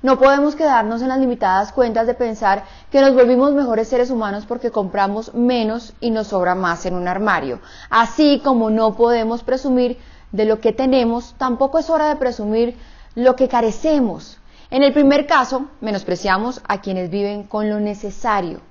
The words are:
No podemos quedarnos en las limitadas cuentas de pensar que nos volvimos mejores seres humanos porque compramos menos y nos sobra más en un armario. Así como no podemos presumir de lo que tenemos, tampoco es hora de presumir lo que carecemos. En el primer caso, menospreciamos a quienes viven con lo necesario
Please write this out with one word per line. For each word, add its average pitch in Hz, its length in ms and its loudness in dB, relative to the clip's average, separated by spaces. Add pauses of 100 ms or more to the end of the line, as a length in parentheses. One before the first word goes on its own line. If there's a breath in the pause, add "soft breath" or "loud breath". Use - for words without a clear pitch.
No 262 160 2
podemos 277 380 4
quedarnos 240 480 0
en 262 60 -2
las 262 100 0
limitadas 214 520 0
cuentas 226 360 0
de 240 80 0
pensar 214 480 -2 (280 loud breath)
que 277 80 4
nos 269 140 6
volvimos 254 400 6
mejores 233 340 0
seres 247 220 0
humanos 208 380 -4
porque 240 240 -6
compramos 202 640 -4
menos 233 640 -2
y 233 100 -4
nos 220 180 -2
sobra 180 280 0
más 180 320 -4
en 175 80 -4
un 180 120 -4
armario. 180 520 -2 (320 loud breath)
Así 285 520 2
como 226 280 2
no 220 240 2
podemos 233 480 0
presumir 254 560 0 (320 soft breath)
de 214 140 0
lo 220 160 2
que 220 120 2
tenemos, 247 640 0
tampoco 269 400 0
es 320 140 -2
hora 311 180 0
de 294 60 -2
presumir 233 600 -2 (380 soft breath)
lo 254 220 2
que 254 120 0
carecemos. 240 920 -2 (320 soft breath)
En 269 120 2
el 277 100 4
primer 294 340 4
caso, 269 380 0 (160)
menospreciamos 202 840 -4
a 202 140 -4
quienes 185 280 -6
viven 202 340 -4
con 214 260 -4
lo 214 100 -4
necesario 208 920 -4